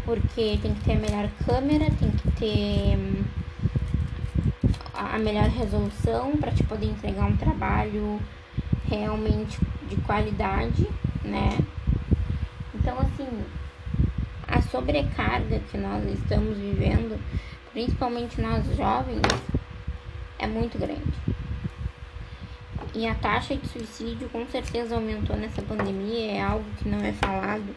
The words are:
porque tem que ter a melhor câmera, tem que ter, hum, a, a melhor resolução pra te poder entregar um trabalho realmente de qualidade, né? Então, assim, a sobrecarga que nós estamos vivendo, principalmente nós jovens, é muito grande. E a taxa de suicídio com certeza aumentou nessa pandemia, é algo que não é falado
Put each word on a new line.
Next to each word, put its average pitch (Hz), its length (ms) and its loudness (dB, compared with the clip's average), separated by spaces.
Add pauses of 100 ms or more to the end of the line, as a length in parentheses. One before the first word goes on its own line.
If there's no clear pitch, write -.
porque 214 560 2
tem 214 140 0
que 208 100 -4
ter 220 80 4
a 220 80 4
melhor 208 280 0 (160)
câmera, 285 420 4 (120)
tem 233 120 4
que - 220 2
ter, 202 640 4
hum, 196 280 0 (1700)
a, - 220 -2
a - 20 2
melhor 214 300 4
resolução 226 880 2
pra 269 160 0
te - 120 4
poder 208 220 0
entregar 208 380 0
um 202 120 4
trabalho 208 840 2 (680)
realmente 214 680 0 (300)
de 202 140 -2
qualidade, 214 840 2 (380)
né? - 320 2 (1160)
Então, 247 240 2
assim, 269 300 0 (1200)
a - 120 4
sobrecarga 247 1000 0 (100)
que 208 80 -4
nós 202 340 -2
estamos 208 460 0
vivendo, 202 600 2 (540)
principalmente 240 680 -2
nós 226 260 0 (100)
jovens, 240 460 0 (1160)
é - 80 0
muito 220 320 -2
grande. - 360 -2 (1800)
E 220 120 -2
a 220 80 0
taxa 240 420 0
de 269 100 -6
suicídio 233 640 -8
com 233 200 -4
certeza 233 480 -2
aumentou 214 400 -2
nessa 214 260 -4
pandemia, 208 680 -2
é 196 100 -2
algo 208 220 -2 (140)
que - 100 -2
não 208 140 0
é 208 100 -2
falado 202 640 -2